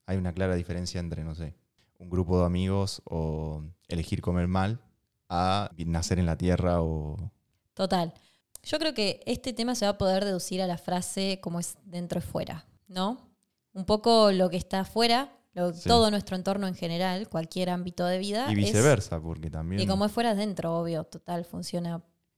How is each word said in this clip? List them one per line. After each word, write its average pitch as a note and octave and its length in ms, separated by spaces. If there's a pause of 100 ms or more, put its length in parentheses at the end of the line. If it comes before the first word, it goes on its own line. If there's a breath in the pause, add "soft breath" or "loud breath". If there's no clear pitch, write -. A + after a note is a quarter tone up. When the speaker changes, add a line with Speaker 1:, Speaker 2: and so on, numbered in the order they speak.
Speaker 1:
hay F#2+ 100
una F2+ 180
clara F#2 200
diferencia F2 460
entre, D#2 240
no D#2+ 100
sé, D#2+ 220 (420)
un F2+ 100
grupo F2+ 300
de F2 80
amigos F#2+ 580
o D#2 600 (240)
elegir E2 320
comer F2 260
mal F#2+ 340 (480)
a F#2 460
vi-, E2 120
nacer E2+ 340
en F2+ 60
la D#2+ 120
Tierra F2 440
o D2+ 340 (580)
Speaker 2:
Total. F#3 400 (500 soft breath)
Yo D4+ 160
creo D#4 120
que G#3 320
este B3 280
tema A#3 240
se G3+ 100
va G3+ 60
a G3+ 60
poder G3 260
deducir F#3 360
a F#3+ 60
la F3 120
frase F#3 640
como E3+ 200
es - 240
dentro F3 340
es F3 60
fuera, - 420 (220)
¿no? F#3+ 420 (420)
Un F#3+ 120
poco G#3+ 480
lo F#3 180
que F3 60
está F#3+ 240
afuera, A#3 520 (220)
lo, F3 180
Speaker 1:
Sí. F3 160
Speaker 2:
todo A3+ 220
nuestro G3+ 260
entorno G3 300
en F#3 80
general, F3+ 540
cualquier F3+ 420
ámbito F3+ 340
de F3+ 140
vida G3+ 300
Speaker 1:
Y - 20
Speaker 2:
es G#2 60
Speaker 1:
viceversa, A2+ 640
porque D#2+ 280
también D#2+ 320
Speaker 2:
y - 60
como G3 180
es G#3 80
fuera A#3 200
es G3 60
dentro, E3+ 380
obvio, E3+ 280
total, E3+ 400
funciona E3+ 580 (360)